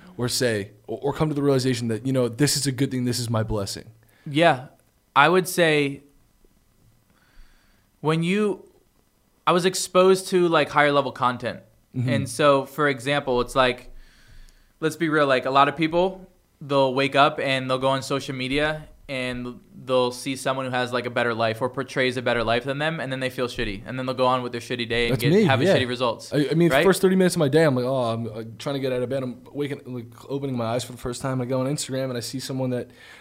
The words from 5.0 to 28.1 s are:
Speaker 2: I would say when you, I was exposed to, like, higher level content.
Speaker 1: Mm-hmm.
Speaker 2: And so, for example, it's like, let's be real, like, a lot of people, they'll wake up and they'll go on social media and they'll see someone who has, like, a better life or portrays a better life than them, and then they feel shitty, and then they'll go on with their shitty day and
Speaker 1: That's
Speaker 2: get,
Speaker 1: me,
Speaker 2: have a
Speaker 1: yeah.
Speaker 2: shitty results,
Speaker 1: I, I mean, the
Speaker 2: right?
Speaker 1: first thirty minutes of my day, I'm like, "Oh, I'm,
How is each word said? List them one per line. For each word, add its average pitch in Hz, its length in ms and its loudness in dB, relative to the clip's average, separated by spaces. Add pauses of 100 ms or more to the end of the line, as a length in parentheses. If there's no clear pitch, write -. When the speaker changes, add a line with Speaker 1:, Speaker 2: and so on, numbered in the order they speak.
Speaker 2:
I 143 140 8
would 185 180 2
say 147 540 2 (2000)
when 160 220 0
you, 202 400 0 (840)
I 156 40 4
was 175 140 4
exposed 185 640 4
to, 175 180 4
like, 156 220 4
higher 147 220 4
level 135 200 2
content. 123 480 -2 (360)
Speaker 1:
Mm-hmm. 127 140 -2
Speaker 2:
And - 200 0
so, 139 360 4
for 147 220 -2
example, 135 540 0
it's - 140 -4
like, 127 380 2 (840)
let's 156 160 -2
be 165 140 -2
real, 147 180 2
like, 131 180 2
a 131 60 -2
lot 139 160 6
of 143 80 -4
people, 170 540 -2 (320)
they'll 135 320 2
wake 139 220 0
up 147 240 4
and 131 300 -2
they'll 131 100 0
go 131 100 0
on 135 120 0
social 139 340 -6
media 147 520 -2 (200)
and 123 520 -8 (240)
they'll 127 280 2
see 131 240 -6
someone 131 300 -2
who 127 60 -6
has, 123 200 -2
like, 120 140 -2
a 120 60 -6
better 120 240 0
life 113 260 0
or 127 80 -2
portrays 131 480 -2
a 123 60 -6
better 120 200 0
life 117 200 0
than 139 160 -6
them, 160 200 -4
and 131 120 -6
then 131 80 -6
they 131 100 -4
feel 127 180 -4
shitty, 110 380 -6
and 127 140 -10
then 127 80 -6
they'll 131 80 -4
go 127 100 2
on 127 160 2
with 120 100 -6
their 120 100 -8
shitty 117 280 -6
day 117 160 0
and 127 80 0
Speaker 1:
That's 117 80 -2
Speaker 2:
get, 143 100 2
Speaker 1:
me, 208 120 6
Speaker 2:
have 131 180 4
a 156 40 2
Speaker 1:
yeah. 185 120 4
Speaker 2:
shitty 127 100 0
results, 123 460 -4
Speaker 1:
I, 143 160 2
I 139 60 -2
mean, 165 140 4
the 131 60 2
Speaker 2:
right? 151 80 6
Speaker 1:
first 185 200 4
thirty 190 120 4
minutes 185 200 4
of 175 40 -2
my 151 80 2
day, 151 180 4
I'm 139 100 2
like, 123 100 -2
"Oh, 131 200 -2
I'm, 113 220 -2